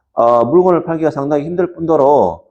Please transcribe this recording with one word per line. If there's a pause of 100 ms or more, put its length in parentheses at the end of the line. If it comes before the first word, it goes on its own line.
(160)
아,
물건을
팔기가
상당히
힘들
뿐더러,